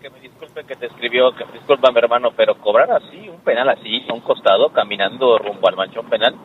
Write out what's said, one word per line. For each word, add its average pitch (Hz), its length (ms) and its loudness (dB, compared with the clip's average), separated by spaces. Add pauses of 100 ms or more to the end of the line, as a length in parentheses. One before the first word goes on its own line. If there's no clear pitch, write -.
que 135 80 -18
me 131 80 -20
disculpe 143 460 -18
que 131 100 -12
te 123 120 -12
escribió, 123 500 0
que 117 80 -10
me - 80 -20
disculpa, 131 400 2
mi 117 60 2
hermano, 117 380 0
pero 107 220 2
cobrar 113 320 2
así, 208 380 -6
un 170 140 -20
penal 127 260 -2
así, 113 400 -4
a 131 40 -6
un 117 100 -10
costado, 107 500 0
caminando 107 640 0
rumbo 98 300 -2
al 92 80 -2
manchón 95 340 -8
penal 117 240 0 (100)